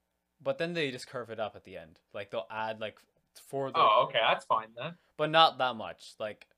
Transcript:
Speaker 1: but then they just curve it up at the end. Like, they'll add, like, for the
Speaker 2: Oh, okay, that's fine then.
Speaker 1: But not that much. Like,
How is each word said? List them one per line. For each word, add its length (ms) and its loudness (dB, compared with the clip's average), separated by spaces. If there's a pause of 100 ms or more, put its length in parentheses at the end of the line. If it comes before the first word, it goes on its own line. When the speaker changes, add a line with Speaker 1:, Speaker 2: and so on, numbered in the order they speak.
(400)
Speaker 1:
but 180 -4
then 160 -4
they 160 -2
just 160 -10
curve 240 -10
it 100 -6
up 160 -6
at 80 -20
the 120 -16
end. 240 -18 (120)
Like, 180 -10
they'll 200 -6
add, 300 -6
like, 180 -8 (500)
for 220 -6
the 80 -2
Speaker 2:
Oh, 300 6
okay, 120 0
that's 260 2
fine 300 0
then. 200 -10 (220)
Speaker 1:
But 120 0
not 280 6
that 180 0
much. 420 -10
Like, 280 -8 (100)